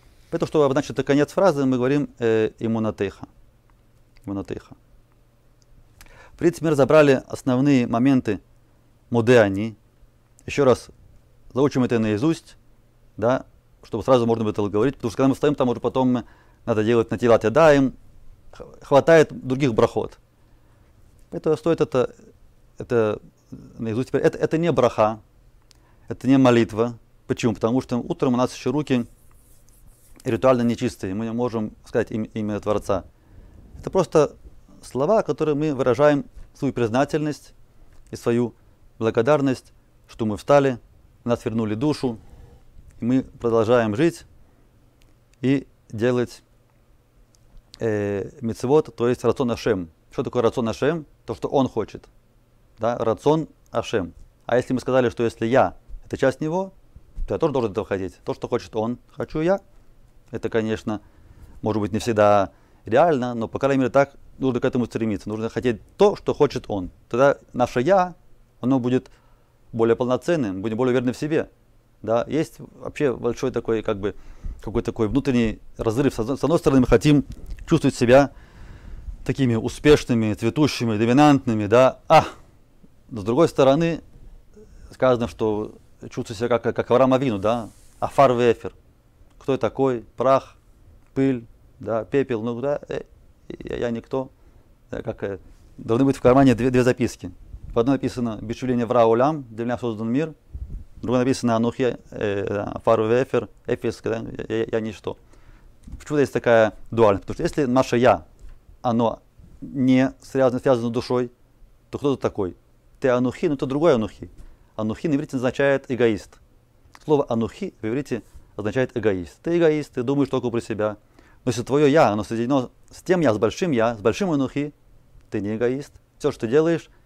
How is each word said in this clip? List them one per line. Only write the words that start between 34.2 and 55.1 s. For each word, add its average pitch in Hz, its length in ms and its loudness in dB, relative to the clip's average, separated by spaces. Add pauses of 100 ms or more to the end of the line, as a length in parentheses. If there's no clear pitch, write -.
слова, 180 380 0
которые 147 320 -2
мы 151 180 -2
выражаем 131 520 2 (280)
свою 131 200 -4
признательность 139 800 -4 (580)
и - 40 -12
свою 120 380 -2 (460)
благодарность, 127 720 0 (340)
что - 180 -6
мы 104 120 -4
встали, 139 420 2 (440)
нас 117 220 -2
вернули 110 300 -2
душу, 131 420 -4 (840)
и - 60 -6
мы 127 180 0
продолжаем 113 720 2
жить 156 300 -2 (1160)
и 135 260 0 (220)
делать, 120 540 -2 (1400)
э, 104 500 -4 (120)
мицвот, 123 540 -2
то 120 140 0
есть 123 140 -2
рацон 120 280 0
Ашем. 95 380 -2 (220)
Что 139 120 -6
такое 120 200 -4
рацон 113 260 0
Ашем? 147 360 -4 (200)
То, 113 100 -8
что - 140 -8
он 131 180 0
хочет. - 400 -8 (720)
Да? 117 180 -2
Рацон 143 500 0 (240)
Ашем. 107 420 -4 (320)
А 117 120 0
если 127 160 -2
мы 123 60 -2
сказали, 127 300 0
что 117 140 -4